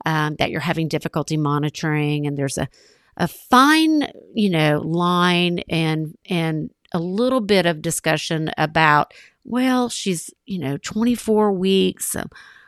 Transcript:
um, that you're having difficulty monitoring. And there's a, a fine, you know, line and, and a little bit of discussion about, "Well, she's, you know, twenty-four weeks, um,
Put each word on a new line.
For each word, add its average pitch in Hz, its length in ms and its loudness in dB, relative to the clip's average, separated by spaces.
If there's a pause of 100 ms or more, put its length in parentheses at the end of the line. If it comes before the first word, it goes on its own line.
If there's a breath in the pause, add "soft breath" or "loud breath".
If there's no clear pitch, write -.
um, 156 320 -2
that - 120 -2
you're - 100 -6
having 160 280 -2
difficulty 156 480 -4
monitoring. 147 920 -2
And 143 120 -4
there's 135 180 -4
a, 151 120 -4 (500 soft breath)
a 170 100 0
fine, 302 800 2 (220)
you 208 160 2
know, 156 340 2
line 175 760 2 (100)
and, 160 560 -2
and 160 460 -2 (220)
a 180 60 -2
little 220 440 0
bit 190 240 4
of 160 160 0
discussion 160 760 -2
about, 151 560 2 (320 loud breath)
"Well, 254 460 0
she's, - 400 -4 (160)
you 190 120 -6
know, 143 200 -4
twenty-four 214 760 0
weeks, 190 640 0
um, - 140 -8 (380 loud breath)